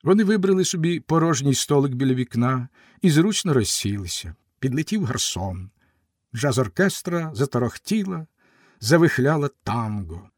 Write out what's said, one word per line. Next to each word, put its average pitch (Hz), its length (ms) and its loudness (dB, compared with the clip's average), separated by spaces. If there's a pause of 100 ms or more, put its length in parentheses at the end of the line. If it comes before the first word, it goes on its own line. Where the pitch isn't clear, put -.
Вони 196 200 4
вибрали 190 420 2
собі 170 340 0
порожній 151 540 2
столик 139 400 0
біля 131 200 0
вікна 127 540 -2 (340)
і 185 80 4
зручно 165 440 2
розсілися. 98 800 -2 (240)
Підлетів 151 460 -2
гарсон. 92 640 -6 (640)
Джаз-оркестра 151 1000 -2
затарахтіла, 139 920 -2 (520)
завихляла 147 720 4 (140)
танго. 104 760 -6